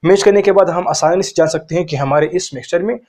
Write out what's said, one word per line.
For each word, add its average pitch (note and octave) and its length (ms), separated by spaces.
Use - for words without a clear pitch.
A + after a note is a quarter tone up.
मैच F#3+ 200
करने G3+ 200
के G3 100
बाद F#3+ 180
हम F3+ 180
आसानी E3 340
से F#3 140
जान D#3+ 120
सकते D#3+ 260
हैं F3 120
कि D#3 100
हमारे C#3+ 300
इस F3 280
मिक्सचर E3+ 280
में A#3 160